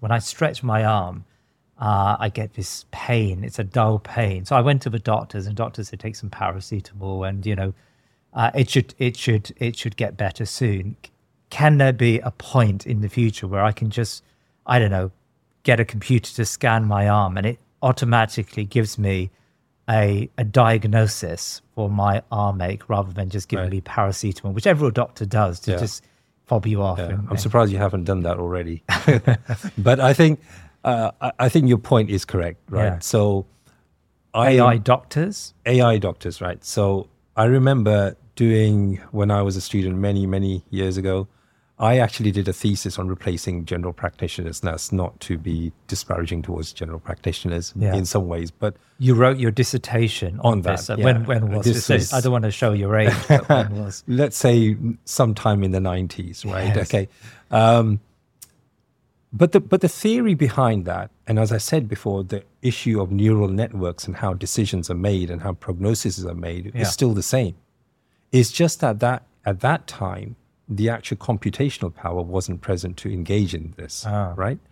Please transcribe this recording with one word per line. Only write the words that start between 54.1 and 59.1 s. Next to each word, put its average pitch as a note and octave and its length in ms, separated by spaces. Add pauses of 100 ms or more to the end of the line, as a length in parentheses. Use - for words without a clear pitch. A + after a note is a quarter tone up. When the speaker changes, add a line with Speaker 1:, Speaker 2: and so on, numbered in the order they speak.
Speaker 2:
say A2+ 400 (280)
sometime G#2 580
in F#2 80
the F#2 80
nineties, F2+ 640
right? G2 300
Speaker 1:
Yes. G2 120
Speaker 2:
Okay. G2 220 (400)
Um, A2+ 500 (1300)